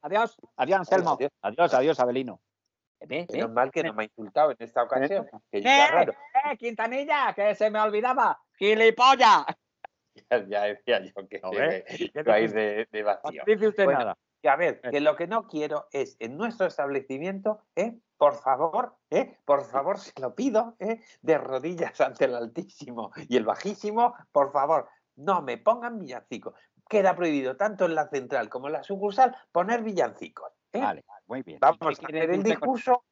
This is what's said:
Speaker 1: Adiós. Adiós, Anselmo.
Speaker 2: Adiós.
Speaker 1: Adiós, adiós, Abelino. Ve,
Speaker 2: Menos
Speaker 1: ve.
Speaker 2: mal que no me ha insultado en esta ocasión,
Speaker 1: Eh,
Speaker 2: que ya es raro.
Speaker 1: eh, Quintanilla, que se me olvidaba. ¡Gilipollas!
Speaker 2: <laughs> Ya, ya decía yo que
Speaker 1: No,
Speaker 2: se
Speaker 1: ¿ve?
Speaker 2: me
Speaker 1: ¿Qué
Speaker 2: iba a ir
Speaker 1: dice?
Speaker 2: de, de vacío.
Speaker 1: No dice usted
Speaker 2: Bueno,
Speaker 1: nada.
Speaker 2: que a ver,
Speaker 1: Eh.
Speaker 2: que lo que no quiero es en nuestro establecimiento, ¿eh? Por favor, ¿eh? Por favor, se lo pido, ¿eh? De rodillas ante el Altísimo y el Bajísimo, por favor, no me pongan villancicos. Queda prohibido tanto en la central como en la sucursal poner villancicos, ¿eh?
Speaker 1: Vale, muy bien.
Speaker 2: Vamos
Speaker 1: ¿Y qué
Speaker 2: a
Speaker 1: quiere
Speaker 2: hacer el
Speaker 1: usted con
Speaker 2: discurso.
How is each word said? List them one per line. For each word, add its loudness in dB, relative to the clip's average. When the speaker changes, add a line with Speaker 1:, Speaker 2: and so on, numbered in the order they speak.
Speaker 1:
Adiós. 0
Adiós, 2
Anselmo. 2
Speaker 2:
Adiós. -2
Speaker 1:
Adiós, 2
adiós, 4
Abelino. -2
Ve, -8
Speaker 2:
Menos -4
Speaker 1:
ve. -12
Speaker 2:
mal 0
que -4
no -4
me -4
ha -4
insultado 0
en -6
esta -2
ocasión, -2
Speaker 1:
Eh, -20
Speaker 2:
que -2
ya 6
es 2
raro. 4
Speaker 1:
eh, -4
Quintanilla, -4
que 0
se 0
me -4
olvidaba. 0
¡Gilipollas! 6
Speaker 2:
<laughs> -6
Ya, 2
ya -2
decía 0
yo -14
que -12
Speaker 1:
No, -8
Speaker 2:
se -2
Speaker 1:
¿ve? -2
Speaker 2:
me -14
Speaker 1:
¿Qué -10
Speaker 2:
iba 2
a 6
ir 2
Speaker 1:
dice? -4
Speaker 2:
de, -2
de -8
vacío. -4
Speaker 1:
No 6
dice 2
usted 0
Speaker 2:
Bueno, 2
Speaker 1:
nada. -4
Speaker 2:
que 2
a 6
ver, 0
Speaker 1:
Eh. -6
Speaker 2:
que 0
lo 2
que -4
no -4
quiero -6
es -4
en -8
nuestro -4
establecimiento, -4
¿eh? -4
Por 6
favor, -2
¿eh? -2
Por 2
favor, -4
se -18
lo -6
pido, -2
¿eh? -6
De 2
rodillas -6
ante 0
el 0
Altísimo -10
y 2
el 2
Bajísimo, -2
por 4
favor, 0
no -2
me -6
pongan -2
villancicos. -12
Queda 4
prohibido -2
tanto -2
en 0
la -2
central -4
como -10
en -6
la -6
sucursal 0
poner 0
villancicos, -6
¿eh? -4
Speaker 1:
Vale, -4
muy -10
bien. -16
Speaker 2:
Vamos 4
Speaker 1:
¿Y -6
qué -16
Speaker 2:
a -10
Speaker 1:
quiere -4
Speaker 2:
hacer 0
el 2
Speaker 1:
usted 0
con -2
Speaker 2:
discurso. 0